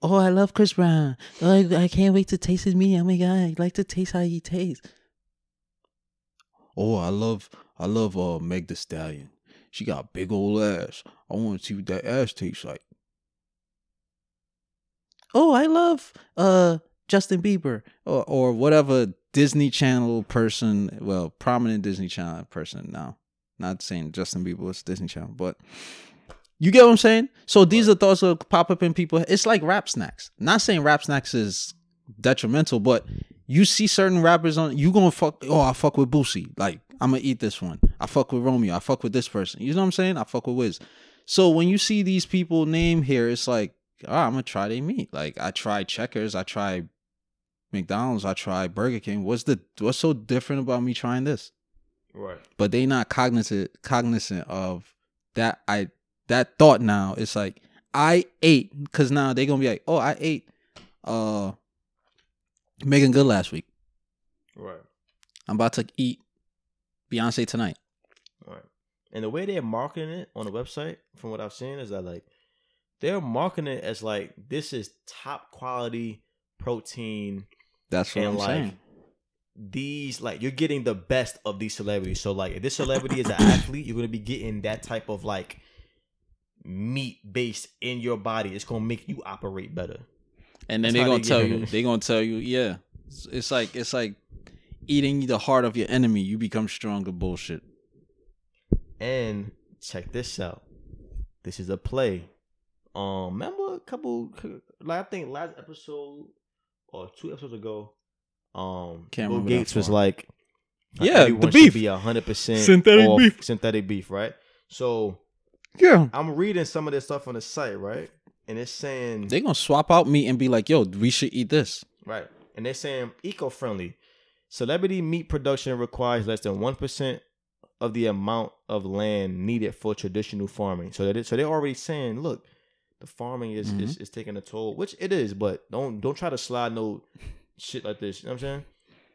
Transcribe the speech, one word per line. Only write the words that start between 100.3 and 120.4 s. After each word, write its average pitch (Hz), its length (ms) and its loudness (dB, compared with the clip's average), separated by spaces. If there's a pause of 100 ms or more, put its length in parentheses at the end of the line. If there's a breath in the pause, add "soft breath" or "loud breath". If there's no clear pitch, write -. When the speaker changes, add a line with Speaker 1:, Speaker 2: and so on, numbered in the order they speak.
Speaker 2:
out. 87 220 -10 (800)
This - 180 -14
is 90 80 -10
a - 80 -4
play. 104 520 -4 (640)
Um, 95 400 -8
remember 381 400 -8
a - 60 -14
couple, 302 520 -10 (480)
like, 165 200 -8
I - 20 -12
think 180 280 -12
last 156 280 -12
episode 147 680 -18 (640)
or 90 300 -18
two 160 140 -14
episodes 135 220 -16
ago, 107 380 -12 (600)
um, 90 560 -12
Speaker 1:
Can't 107 200 -6
Speaker 2:
Bill 120 80 -2
Speaker 1:
remember 104 120 -4
that 123 80 2
Speaker 2:
Gates 113 160 -6
was 101 120 -2
Speaker 1:
far. 101 80 0
Speaker 2:
like, 98 340 0 (720)
Speaker 1:
Yeah, 180 120 4 (100)
Speaker 2:
"Everyone 117 180 4
Speaker 1:
the 165 80 6
Speaker 2:
should 156 40 2
Speaker 1:
beef. 233 220 12
Speaker 2:
be 107 120 -2
a 95 100 0
hundred 110 280 -2
percent 110 360 -2
Speaker 1:
Synthetic 202 480 10
Speaker 2:
off 208 100 8
Speaker 1:
beef. 240 260 6
Speaker 2:
synthetic 107 440 -2
beef," 98 220 -6
right? 104 220 -6 (360)
So 113 500 -4 (580)
Speaker 1:
Yeah. 202 360 8
Speaker 2:
I'm 151 240 -4
reading 180 280 -2
some 156 220 -6
of 147 60 -4
this 139 120 -4
stuff 143 220 -8
on 127 80 -12
the 117 60 -8
site, 117 400 -8
right? 113 280 -10 (380)
And 110 120 -10
it's 123 120 -10
saying 120 560 -8
Speaker 1:
They 127 140 0
gonna 226 160 -2
swap 147 340 0
out 170 160 6
meat 139 220 2
and 127 100 0
be 127 100 2